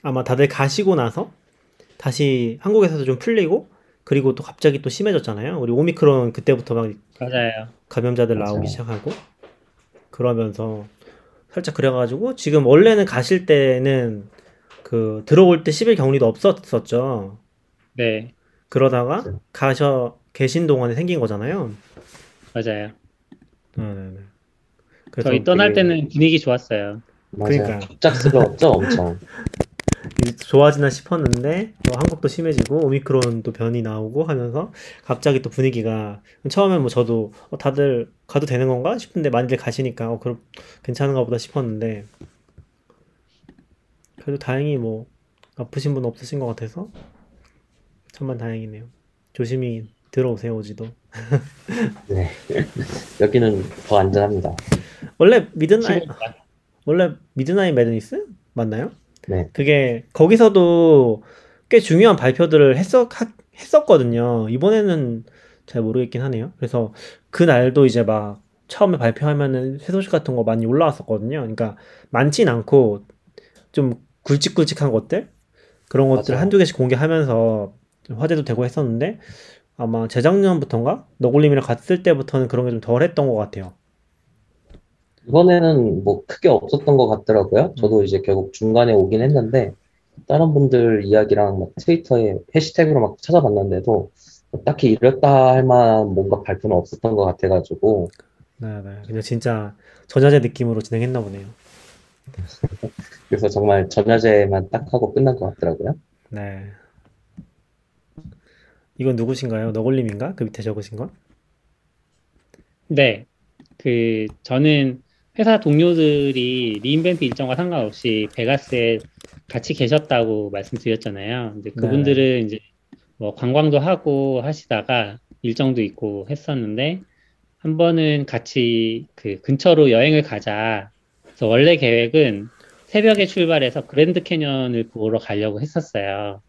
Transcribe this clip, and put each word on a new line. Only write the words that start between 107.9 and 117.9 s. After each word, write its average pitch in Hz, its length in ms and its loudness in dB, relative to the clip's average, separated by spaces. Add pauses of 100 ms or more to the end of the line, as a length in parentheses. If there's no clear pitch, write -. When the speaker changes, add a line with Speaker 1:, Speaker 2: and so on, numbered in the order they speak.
Speaker 1:
이건 131 180 0
누구신가요? 113 560 -4
너굴님인가? 120 640 -2
그 - 80 -6
밑에 110 180 -10
적으신 104 360 -10
건? 120 120 -10 (1800)
Speaker 2:
네. 131 380 2 (520)
그, 113 500 -2 (160)
저는 139 580 0 (380)
회사 220 200 4
동료들이 143 1200 0
리인벤트 160 400 -2
일정과 127 320 -4
상관없이 117 800 -4